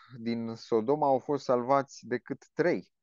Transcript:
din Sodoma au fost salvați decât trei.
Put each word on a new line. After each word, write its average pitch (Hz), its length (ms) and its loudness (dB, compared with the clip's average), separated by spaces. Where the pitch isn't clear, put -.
din 113 360 -4
Sodoma 123 520 0
au 135 120 4
fost 143 260 -4
salvați 131 640 0
decât 123 460 -6
trei. 151 400 0